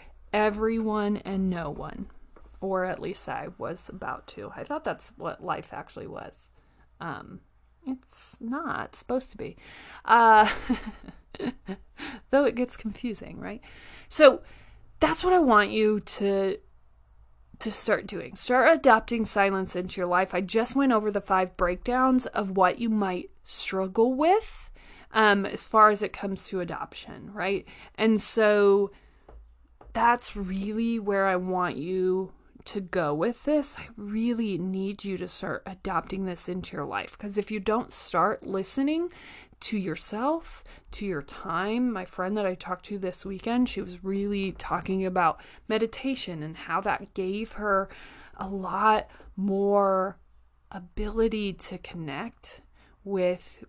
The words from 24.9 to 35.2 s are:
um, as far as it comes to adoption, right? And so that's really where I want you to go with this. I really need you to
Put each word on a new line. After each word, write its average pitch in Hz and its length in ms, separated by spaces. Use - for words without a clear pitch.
um, 208 340
as - 180
far 214 260
as 208 120
it 208 100
comes 190 360
to 190 100
adoption, - 720
right? 196 320
And 220 260
so 202 680
that's 233 420
really 214 640
where 196 280
I 185 100
want 180 400
you 185 560
to - 180
go 165 320
with 196 300
this. 294 340
I - 80
really 220 600
need 190 440
you 196 140
to 175 100